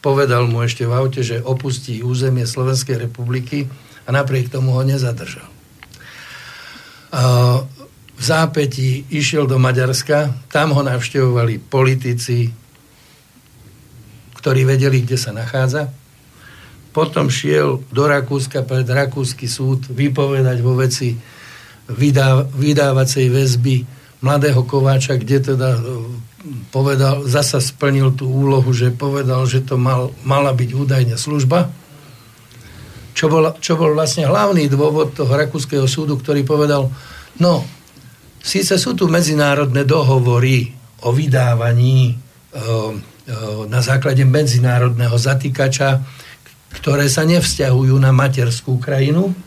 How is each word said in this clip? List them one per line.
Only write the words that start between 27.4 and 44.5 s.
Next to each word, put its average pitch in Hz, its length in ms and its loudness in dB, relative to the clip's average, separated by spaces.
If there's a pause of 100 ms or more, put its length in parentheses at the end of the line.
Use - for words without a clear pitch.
splnil 135 560 0
tú 135 80 -6
úlohu, 135 480 2
že 123 160 2
povedal, 131 560 -2
že 127 160 0
to 131 160 -2
mal, 127 320 0 (160)
mala 139 240 2
byť 123 240 0
údajne 131 400 0
služba. 147 560 0 (1400)
Čo 156 160 0
bol, 156 140 4 (180)
čo 160 160 -2
bol 156 160 2
vlastne 156 320 -2
hlavný 190 400 2
dôvod 151 480 0
toho 131 160 -2
rakúskeho 139 560 0
súdu, 147 320 -2
ktorý 143 240 -2
povedal, 143 480 0 (480)
no, 170 240 2 (800)
síce 190 320 -2
sú 208 240 0
tu 185 80 2
medzinárodné 147 800 2
dohovory 131 840 2 (360)
o 120 80 0
vydávaní, 123 960 2
e, 120 40 -2 (440)
e, 113 40 -10 (1080)
na 123 120 0
základe 131 440 2
medzinárodného 123 880 2